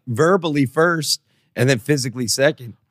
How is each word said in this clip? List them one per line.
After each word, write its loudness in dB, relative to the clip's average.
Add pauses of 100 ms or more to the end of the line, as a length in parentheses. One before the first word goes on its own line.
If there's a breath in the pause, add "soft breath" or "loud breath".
verbally 2
first. 0 (360)
And 2
then 2
physically -4
second. -2 (160)